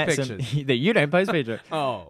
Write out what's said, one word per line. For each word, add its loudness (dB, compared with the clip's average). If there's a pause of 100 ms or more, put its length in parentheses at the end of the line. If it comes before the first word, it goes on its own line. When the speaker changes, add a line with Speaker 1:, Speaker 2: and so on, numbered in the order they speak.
(180)
Speaker 1:
met -2
some -8
Speaker 2:
pictures. -2
Speaker 1:
<laughs> -8
that 4
you 2
don't 4
post 2
pictures. -2
Speaker 2:
<laughs> -14
Oh. -4